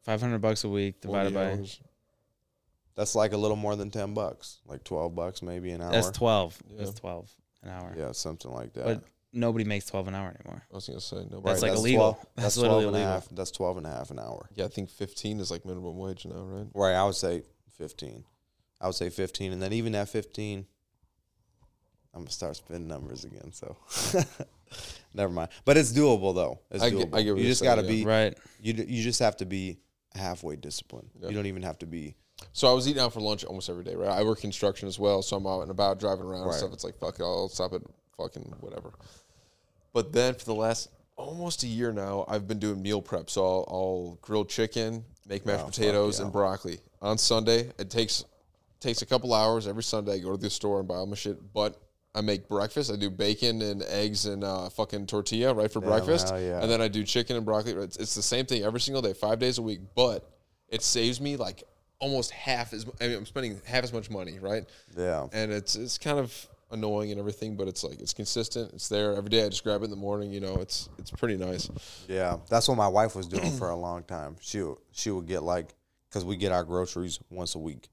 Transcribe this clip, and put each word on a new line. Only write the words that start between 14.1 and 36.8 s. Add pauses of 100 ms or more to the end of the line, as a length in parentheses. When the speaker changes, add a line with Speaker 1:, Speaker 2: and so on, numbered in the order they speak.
Speaker 3:
an
hour.
Speaker 2:
Yeah,
I
think
fifteen
is,
like,
minimum
wage
now,
right?
Speaker 3:
Right,
I
would
say (340)
fifteen. (560)
I
would
say
fifteen,
and
then
even
at
fifteen, (1500)
I'm
gonna
start
spinning
numbers
again,
so (360)
<laughs>
never
mind. (160)
But
it's
doable,
though. (100)
It's
Speaker 2:
I
get,
Speaker 3:
doable.
Speaker 2:
I
get
what
Speaker 3:
You
Speaker 2:
you're
Speaker 3:
just
Speaker 2:
saying,
Speaker 3:
gotta
Speaker 2:
yeah.
Speaker 3:
be
Speaker 1:
Right. (220)
Speaker 3:
you
d-,
you
just
have
to
be (360)
halfway
disciplined. (100)
Speaker 2:
Yeah.
Speaker 3:
You
don't
even
have
to
be. (360)
Speaker 2:
So
I
was
eating
out
for
lunch
almost
every
day,
right?
I
work
construction
as
well,
so
I'm
out
and
about
driving
around
and
Speaker 3:
Right.
Speaker 2:
stuff.
It's